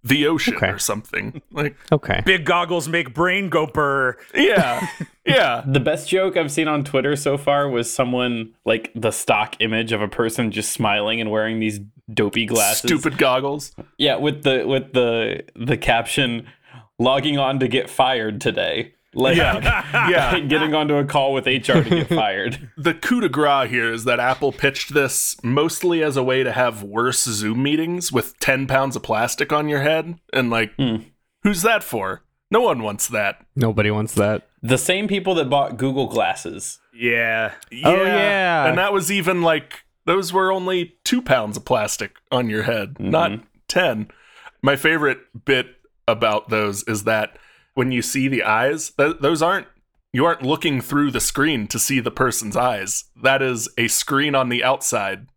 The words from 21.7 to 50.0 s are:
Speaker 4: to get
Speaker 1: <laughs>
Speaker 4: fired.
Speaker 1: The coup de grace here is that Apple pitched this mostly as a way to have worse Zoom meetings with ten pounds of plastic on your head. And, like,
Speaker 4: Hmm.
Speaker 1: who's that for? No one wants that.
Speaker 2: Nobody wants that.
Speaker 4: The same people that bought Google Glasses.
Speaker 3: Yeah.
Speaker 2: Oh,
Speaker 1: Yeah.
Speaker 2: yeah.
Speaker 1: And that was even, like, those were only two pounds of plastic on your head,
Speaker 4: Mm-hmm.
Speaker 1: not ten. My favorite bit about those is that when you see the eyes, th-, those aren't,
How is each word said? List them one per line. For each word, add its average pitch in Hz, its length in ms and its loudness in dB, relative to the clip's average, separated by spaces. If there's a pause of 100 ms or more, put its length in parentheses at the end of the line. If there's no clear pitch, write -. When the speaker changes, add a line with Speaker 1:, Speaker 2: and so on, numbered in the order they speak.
Speaker 4:
to 113 60 -4
get 165 180 2
Speaker 1:
<laughs> - 0 -
Speaker 4:
fired. 113 720 -2
Speaker 1:
The 160 160 0
coup 247 260 0
de 202 80 0
grace 139 420 2
here 117 220 0
is 113 120 -6
that 120 160 2
Apple 131 320 0
pitched 139 420 -2
this 139 500 0
mostly 160 580 0
as 147 140 0
a 135 80 2
way 131 180 2
to 127 100 -2
have 117 300 0
worse 113 420 -2
Zoom 110 380 -2
meetings 160 480 -2
with 123 280 -2
ten 135 280 0
pounds 131 300 0
of 135 60 -6
plastic 117 500 -2
on 151 160 0
your 147 140 0
head. 160 360 -2 (140)
And, 123 160 0
like, 113 280 0
Speaker 4:
Hmm. 123 200 0 (460)
Speaker 1:
who's 202 180 0
that 214 240 2
for? 95 380 -6 (280)
No 226 120 4
one 156 200 2
wants 104 260 -4
that. 107 360 -2 (100)
Speaker 2:
Nobody 110 360 2
wants 107 240 -2
that. 104 320 2 (140)
Speaker 4:
The 123 180 2
same 190 280 0
people 190 300 0
that 151 140 0
bought 139 260 2
Google 131 320 0
Glasses. 92 720 -4 (120)
Speaker 3:
Yeah. 113 600 0 (320)
Speaker 2:
Oh, 156 180 6
Speaker 1:
Yeah. - 20 4 (120)
Speaker 2:
yeah. 190 500 2
Speaker 1:
And 131 120 2
that 196 140 2
was 190 200 0
even, 185 300 0
like, 160 420 0 (200)
those 175 280 0
were 190 180 2
only 185 540 -2
two 247 180 0
pounds 113 340 2
of - 80 -10
plastic 107 520 -2 (160)
on 127 160 0
your 107 160 -2
head, 113 300 -2
Speaker 4:
Mm-hmm. 95 160 -6
Speaker 1:
not 156 300 0 (280)
ten. 120 400 0 (540)
My 139 120 4
favorite 151 440 2 (260)
bit 127 240 2 (400)
about 107 400 2
those 107 400 0
is 107 160 -4
that 110 340 0 (360)
when 127 180 0
you 123 100 0
see 135 240 -2
the 131 160 0
eyes, 127 560 0
th-, 147 220 2
those 151 220 2
aren't, 180 260 0 (440)